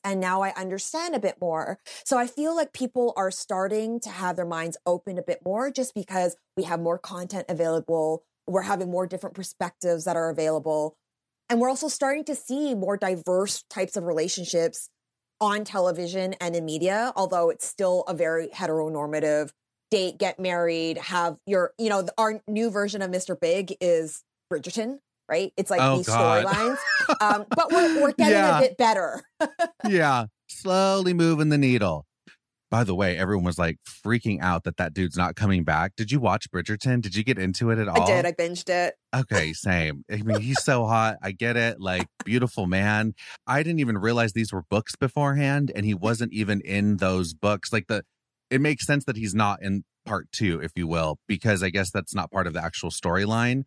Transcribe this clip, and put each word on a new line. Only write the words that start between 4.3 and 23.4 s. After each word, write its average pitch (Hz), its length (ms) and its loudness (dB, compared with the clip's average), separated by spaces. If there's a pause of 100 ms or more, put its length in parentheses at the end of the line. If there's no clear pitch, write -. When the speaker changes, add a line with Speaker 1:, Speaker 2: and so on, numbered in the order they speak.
Speaker 1:
their 180 100 -2
minds 165 300 -6 (100)
open 180 320 -2
a 180 40 -6
bit - 220 -4
more 226 260 -2
just 262 240 -4
because 180 420 -2 (200)
we 190 80 -2
have 170 160 -2
more 170 180 0
content 180 500 -10
available. 160 760 0 (220)
We're 185 160 0
having 190 280 -2
more 180 160 -2
different 180 300 -10
perspectives 175 680 -4
that 170 120 0
are 165 120 0
available. 156 680 -2 (520)
And 233 120 2
we're 247 100 4
also 269 180 -4
starting 285 360 0
to 302 120 -4
see 277 380 -4
more 196 220 -2
diverse 185 720 0
types 190 260 -4
of 185 80 -6
relationships 170 840 -2 (520)
on 208 240 0
television 185 720 -2
and 175 200 -4
in 165 120 -2
media, 190 500 0
although 180 340 2
it's - 160 -4
still 180 400 0
a 180 80 -4
very 165 340 0
heteronormative 156 1000 -2 (400)
date, 185 280 0
get 190 200 -2
married, 170 600 0
have 170 380 -2 (100)
your, 185 320 2
you 226 100 0
know, 196 140 0
th-, 170 160 -6
our 220 280 2
new 220 240 0
version 202 320 -2
of 185 80 -4
Mister 185 240 -2
Big 180 460 0